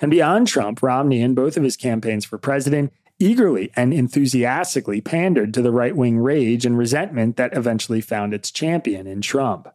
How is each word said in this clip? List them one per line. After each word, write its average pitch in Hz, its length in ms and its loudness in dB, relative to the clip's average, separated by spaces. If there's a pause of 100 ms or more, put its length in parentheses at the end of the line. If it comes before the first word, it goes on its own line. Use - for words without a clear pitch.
And 151 100 0
beyond 175 380 4
Trump, 110 340 -2
Romney, 131 380 2
in 123 140 2
both 135 220 0
of 160 60 0
his 131 140 0
campaigns 113 480 -2
for - 140 -12
president, 143 540 0 (280)
eagerly 185 560 2
and 127 180 2
enthusiastically 127 1040 0
pandered 156 540 0
to 123 80 0
the 120 80 2
right-wing 120 480 2
rage 120 480 0
and 120 100 2
resentment 120 600 -2
that 123 200 -2
eventually 113 440 -2
found 104 340 -4
its - 160 -8
champion 160 560 -4
in 98 140 -8
Trump. - 540 -4